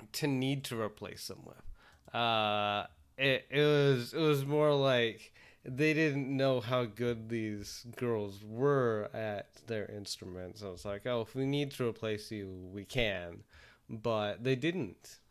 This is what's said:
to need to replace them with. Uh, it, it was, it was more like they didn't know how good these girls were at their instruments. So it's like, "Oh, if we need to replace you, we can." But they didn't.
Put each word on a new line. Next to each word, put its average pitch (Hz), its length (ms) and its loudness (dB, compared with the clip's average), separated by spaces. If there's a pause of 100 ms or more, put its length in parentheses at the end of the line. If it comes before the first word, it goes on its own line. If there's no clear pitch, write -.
(140)
to - 140 -2
need 135 380 0
to 117 140 -4
replace 101 480 -8
them - 180 -14
with. - 680 -16
Uh, 104 720 2 (320)
it, 135 320 2
it 143 120 2
was, 143 520 4
it 151 60 -2
was 147 260 4
more 151 280 4
like 123 600 2 (320)
they 143 280 2
didn't 139 420 2
know 131 260 4
how 123 240 0
good 113 440 -2
these 107 560 -4 (100)
girls 104 480 -2
were 117 680 2
at 107 340 -4 (200)
their 107 200 -2
instruments. 92 720 -10
So 101 100 -8
it's 87 140 -12
like, 101 200 -6
"Oh, 123 160 0
if 107 140 -8
we 135 100 0
need 139 260 0
to 123 160 -2
replace 110 440 -4
you, 101 160 -6 (260)
we 101 120 -8
can." 98 580 -2 (460)
But 110 540 -2
they 131 120 4
didn't. 139 640 -4 (120)